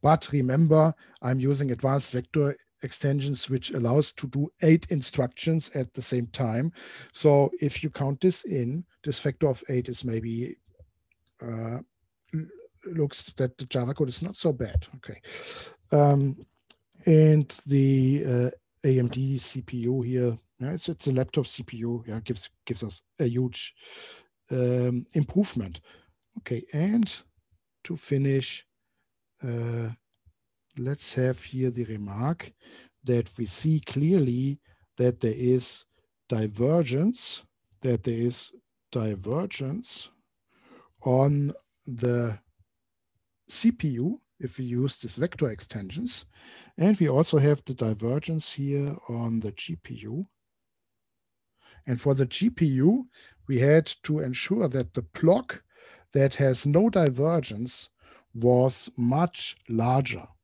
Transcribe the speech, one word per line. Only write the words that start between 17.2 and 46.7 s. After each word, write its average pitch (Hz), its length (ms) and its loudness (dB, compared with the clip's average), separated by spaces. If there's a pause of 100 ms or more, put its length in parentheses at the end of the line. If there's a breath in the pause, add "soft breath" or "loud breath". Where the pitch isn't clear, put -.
the, 135 580 4
uh, 123 240 2 (340)
A 131 140 4
M 120 120 2
D 131 280 -2
C 127 240 -6
P 123 160 -8
U 123 240 0
here, 123 340 0 (220)
yeah, 131 140 -6
it's, 175 180 -8
it's - 160 -8
a 139 60 0
laptop 131 340 0
C - 160 -10
P - 160 -12
U, 117 300 -4
yeah, 110 140 -6
gives, 107 280 -8 (160)
gives 117 180 -6
us 101 200 -12 (160)
a 147 60 0
huge, 120 500 -4 (760 loud breath)
um, 123 640 0
improvement. 127 680 0 (580 soft breath)
Okay, - 240 -6 (100)
and 202 480 0 (640)
to 170 120 -8
finish, 135 720 -2 (760)
uh, 117 460 -4 (880)
let's 131 360 -6
have 127 300 0
here 127 260 -2
the 117 160 -6
remark 110 680 -6 (500 loud breath)
that 120 340 0
we 117 80 -4
see 156 360 0
clearly 139 800 0 (380)
that 123 220 2
there 110 160 0
is 123 500 0 (440)
divergence, 127 1120 0 (380)
that 120 220 0
there 117 140 -2
is 120 360 -4 (380)
divergence 131 1160 -6 (920 soft breath)
on 143 480 2 (340)
the 120 540 -2 (1080)
C - 220 2
P 170 180 -4
U 139 320 -4 (180)
if 131 200 -10
we 131 60 -6
use 123 320 -2
these 113 200 -12
vector 135 320 -2
extensions. 110 760 -10 (520 loud breath)